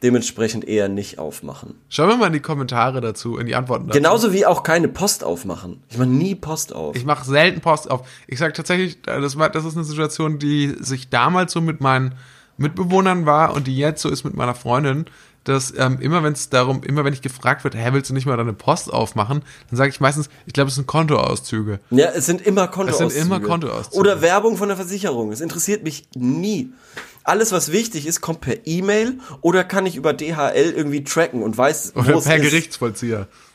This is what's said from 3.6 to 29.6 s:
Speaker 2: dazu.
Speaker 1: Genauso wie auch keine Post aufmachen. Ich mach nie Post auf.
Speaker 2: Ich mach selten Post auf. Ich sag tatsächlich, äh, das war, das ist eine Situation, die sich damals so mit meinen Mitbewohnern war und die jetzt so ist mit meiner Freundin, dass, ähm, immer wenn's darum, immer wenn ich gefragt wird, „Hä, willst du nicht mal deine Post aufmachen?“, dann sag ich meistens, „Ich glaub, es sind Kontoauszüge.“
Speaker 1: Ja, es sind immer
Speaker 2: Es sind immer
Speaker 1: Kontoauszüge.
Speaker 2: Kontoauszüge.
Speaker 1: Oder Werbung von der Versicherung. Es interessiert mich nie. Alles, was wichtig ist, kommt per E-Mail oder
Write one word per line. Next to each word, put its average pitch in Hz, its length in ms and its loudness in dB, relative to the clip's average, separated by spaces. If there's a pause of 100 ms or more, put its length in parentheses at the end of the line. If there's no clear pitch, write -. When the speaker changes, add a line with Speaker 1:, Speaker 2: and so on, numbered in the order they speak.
Speaker 2:
dazu. 135 120 4
Speaker 1:
Genauso 202 360 4
wie 196 100 4
auch 170 180 4
keine 165 260 2
Post - 360 -2
aufmachen. 90 640 -8
Ich 113 80 -12
mach 127 80 2
nie 151 300 2
Post 156 400 -8
auf. 156 220 -6
Speaker 2:
Ich 127 100 -6
mach 147 180 0
selten 156 380 4
Post 151 280 2
auf. 127 160 -2 (200)
Ich 123 120 -8
sag 160 140 0
tatsächlich, 180 540 -2
äh, 135 160 -2
das 139 160 -2
war, 156 100 4
das 160 160 -2
ist 160 100 -6
eine 165 100 -4
Situation, 151 540 -2
die 147 420 0
sich 131 280 -8
damals 165 440 2
so 165 100 0
mit 160 180 -2
meinen 131 340 2 (440)
Mitbewohnern 180 680 2
war 151 300 4
und 143 120 -2
die 131 100 -2
jetzt 151 260 0
so - 80 -2
ist 135 120 -4
mit 123 120 -6
meiner 123 200 -2
Freundin, 139 520 0 (420)
dass, 135 280 0
ähm, 131 240 2
immer 160 220 0
wenn's 147 280 -2
darum, 131 320 2
immer 143 220 0
wenn 143 80 0
ich 131 100 -8
gefragt 131 420 -2
wird, 135 100 -2
„Hä, 117 180 -2
willst 135 180 0
du 135 40 -4
nicht 131 120 -2
mal 131 100 0
deine 117 160 -2
Post - 400 -2
aufmachen?“, 113 500 -2 (280)
dann 120 60 -4
sag 135 120 4
ich - 120 -6
meistens, 147 280 2 (180)
„Ich - 60 -18
glaub, 139 160 2
es 131 60 -4
sind 135 120 -4
Kontoauszüge.“ 117 920 0 (100)
Speaker 1:
Ja, 135 200 6
es 160 160 -2
sind 180 160 0
immer 196 220 4
Speaker 2:
Es 185 340 -2
sind 165 140 2
immer 170 280 0
Speaker 1:
Kontoauszüge. - 60 -4
Speaker 2:
Kontoauszüge. 165 540 -2
Speaker 1:
Oder 196 220 4
Werbung 202 340 4
von 202 120 -2
der 196 80 -2
Versicherung. 175 560 -4
Es 113 80 -8
interessiert 170 440 -2
mich 147 200 -8 (100)
nie. 151 560 -2 (540)
Alles, 196 280 2
was 151 200 0
wichtig 185 340 -2
ist, 165 140 -4
kommt 160 200 -6
per - 260 -4
E-Mail 214 520 0 (220)
oder 175 240 4